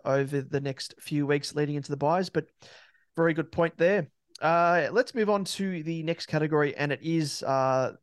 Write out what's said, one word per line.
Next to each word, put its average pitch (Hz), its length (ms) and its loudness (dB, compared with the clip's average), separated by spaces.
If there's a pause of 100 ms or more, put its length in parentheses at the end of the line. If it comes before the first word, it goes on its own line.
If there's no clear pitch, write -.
over 135 380 0
the 139 180 -4
next 139 400 -8
few 147 260 -2
weeks 143 280 -2
leading 147 200 -2
into 143 160 -6
the 143 60 -4
buys. 165 320 0
But 156 180 -4 (720)
very 165 160 4
good 156 180 -2
point 165 280 0
there. 175 300 4 (340)
Uh, 170 500 4
let's 254 220 0
move 214 160 0
on 202 140 0
to 185 400 -4
the 165 180 -4
next 165 240 -4
category, 151 500 0
and 143 160 -2
it 131 100 -4
is, 160 420 -2
uh, 131 480 2 (100)